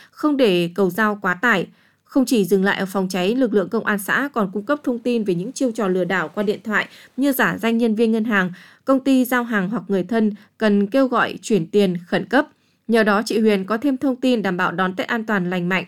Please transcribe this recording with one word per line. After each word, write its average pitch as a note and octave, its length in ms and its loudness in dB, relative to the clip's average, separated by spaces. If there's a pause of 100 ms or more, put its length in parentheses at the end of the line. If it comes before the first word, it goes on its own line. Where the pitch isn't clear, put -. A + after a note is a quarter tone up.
(100)
không D4+ 260 -2
để F3+ 380 2
cầu F#3+ 160 2
dao G#3 320 -2
quá F3+ 120 0
tải. G3 320 0 (380)
Không C4+ 200 0
chỉ A3+ 200 2
dừng F#3+ 200 2
lại G3 140 0
ở G3 80 -4
phòng F#3+ 220 -2
cháy, F#3 260 -2
lực B3 200 0
lượng F#3 140 0
công A3 160 -4
an G#3 140 0
xã A#3+ 360 -2
còn G3+ 180 -2
cung G#3 100 -6
cấp D4 220 -2
thông B3 140 -2
tin A#3 260 -2
về F#3+ 100 0
những F#3 180 -6
chiêu C4 200 -2
trò A3 160 -2
lừa F#3 160 0
đảo F3 300 -2
qua G#3+ 80 -2
điện G3+ 220 -2
thoại G#3 240 -2 (280)
như C#4 160 2
giả A3 260 0
danh A3+ 200 0
nhân A3+ 160 0
viên A3 180 2
ngân A3 120 0
hàng, G3 280 0 (320)
công C4+ 160 2
ty C4 240 4
giao B3 200 0
hàng G3+ 260 -2
hoặc G#3+ 180 -4
người F#3+ 160 0
thân G#3+ 280 0 (260)
cần G3+ 280 2
kêu C4 220 2
gọi G3+ 340 -2
chuyển F3 240 0
tiền G3 300 2 (100)
khẩn F#3+ 180 -2
cấp. C#4+ 240 0 (400)
Nhờ A3+ 140 4
đó, G#3 220 2
chị A3 140 -2
Huyền G#3 260 2
có G#3 120 -2
thêm C4 200 -2
thông C4 200 -2
tin B3 260 0
đảm F#3 140 -2
bảo F3+ 160 0
đón F#3 240 -2
Tết B3+ 100 -6
an A3+ 200 -4
toàn, F#3+ 240 -2
lành F3 180 -2
mạnh. F3+ 200 0